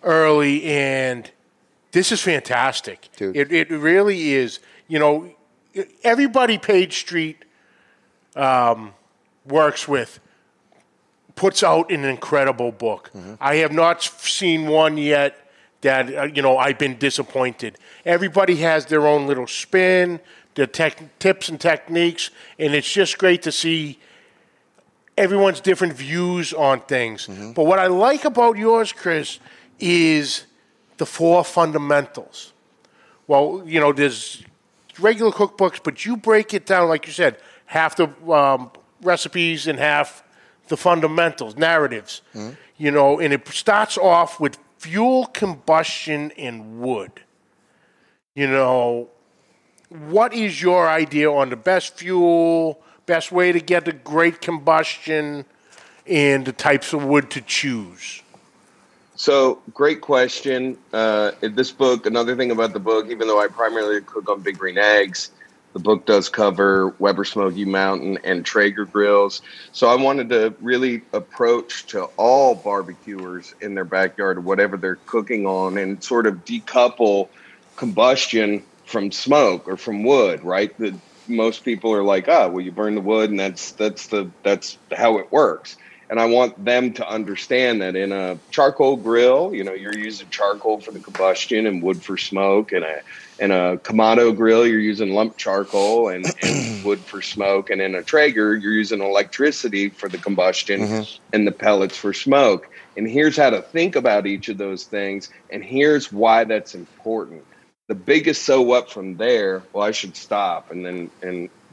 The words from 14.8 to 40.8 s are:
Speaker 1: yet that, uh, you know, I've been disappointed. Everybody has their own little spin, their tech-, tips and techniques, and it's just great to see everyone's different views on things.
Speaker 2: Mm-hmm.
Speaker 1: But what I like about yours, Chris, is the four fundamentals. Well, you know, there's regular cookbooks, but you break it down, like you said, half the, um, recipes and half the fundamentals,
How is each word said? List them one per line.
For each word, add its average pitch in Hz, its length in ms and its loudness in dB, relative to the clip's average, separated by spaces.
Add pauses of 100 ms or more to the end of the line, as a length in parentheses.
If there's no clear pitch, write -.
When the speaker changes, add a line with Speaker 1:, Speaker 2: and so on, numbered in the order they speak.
Speaker 1:
yet 143 380 0 (460)
that, 131 320 0
uh, 143 100 -4
you 143 180 -4
know, 131 160 4
I've 135 200 0
been 131 200 -2
disappointed. 127 800 -4 (260)
Everybody 175 520 2
has 160 300 0
their 151 200 2
own 147 220 2
little 127 180 -2
spin, 180 720 2 (380)
their 135 100 2
tech-, 156 540 -4
tips 190 280 0
and 160 120 -10
techniques, 165 680 0 (280)
and 147 160 0
it's 143 180 -2
just 185 260 0
great 180 240 2
to 151 100 -4
see 160 460 -4 (1160)
everyone's 196 440 2
different 180 340 0
views 170 580 -4
on 135 280 2
things. 117 480 -4
Speaker 2:
Mm-hmm. 104 240 -14
Speaker 1:
But 156 120 0
what 185 140 4
I 185 80 2
like 220 380 2
about 233 320 2
yours, 220 360 2
Chris, 160 460 -4 (400)
is 160 680 0 (520)
the 151 100 -4
four 165 380 2
fundamentals. 147 1080 -2 (760)
Well, 151 360 2
you 160 140 -2
know, 147 140 4
there's 135 500 -2 (560)
regular 214 320 2
cookbooks, 196 520 0
but - 220 -8
you 233 120 -4
break 214 380 2
it 190 120 -6
down, 180 220 4
like 156 180 -2
you 156 60 -16
said, 147 240 0 (300)
half 160 300 0
the, 165 120 2 (240)
um, 135 400 2 (300)
recipes 170 640 -2
and 139 100 -4
half 147 460 0 (440)
the 156 80 -2
fundamentals, 160 800 0